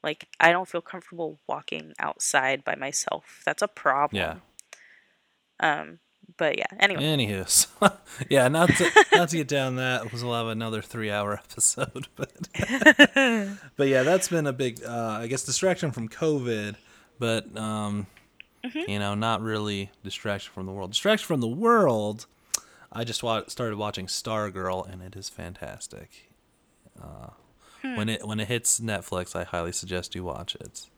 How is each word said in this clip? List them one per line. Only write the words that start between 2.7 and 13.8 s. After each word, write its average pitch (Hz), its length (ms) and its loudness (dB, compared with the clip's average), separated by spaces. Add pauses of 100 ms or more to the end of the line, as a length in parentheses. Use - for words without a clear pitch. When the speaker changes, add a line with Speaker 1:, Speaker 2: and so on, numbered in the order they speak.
Speaker 1:
myself. - 680 -6
That's - 160 -2
a 208 60 0
problem. 139 540 0
Speaker 2:
Yeah. 82 180 -2 (1200)
Speaker 1:
Um, 156 400 -2 (380)
but 156 200 0
yeah, - 100 -4 (120)
anyway. 190 240 2
Speaker 2:
Anywho, 110 460 0
<laughs> - 0 -
so, - 480 4 (320)
yeah, 131 180 6
not 160 220 6
to, 180 380 8
Speaker 1:
<laughs> - 60 6
Speaker 2:
not 170 160 6
to 165 80 0
get 147 100 0
down 131 300 0
that, 127 320 -2
'cause 117 140 -8
we'll 120 120 -2
have 117 120 -2
another 110 340 -4
three-hour 104 520 -2
<laughs> 101 100 -8
episode. - 720 -2
But, - 160 -8 (220)
<laughs> - 0 -
Speaker 1:
<laughs> 240 1200 4
Speaker 2:
but 139 120 2